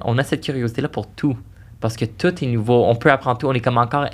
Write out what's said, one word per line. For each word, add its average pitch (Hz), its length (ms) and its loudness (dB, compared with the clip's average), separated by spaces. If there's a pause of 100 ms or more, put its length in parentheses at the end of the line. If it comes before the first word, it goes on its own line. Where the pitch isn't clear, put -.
on 117 140 0
a 135 60 0
cette - 180 -4
curiosité-là 131 460 -2
pour 107 180 -8
tout. 139 300 -2 (440)
Parce 113 160 -2
que - 80 -4
tout 180 380 -2
est 147 60 -2
nouveau. 117 380 4
On 117 100 4
peut 143 160 4
apprendre 131 260 0
tout. 151 100 -4
On 135 40 2
est 127 80 0
comme 120 180 0
encore 135 360 0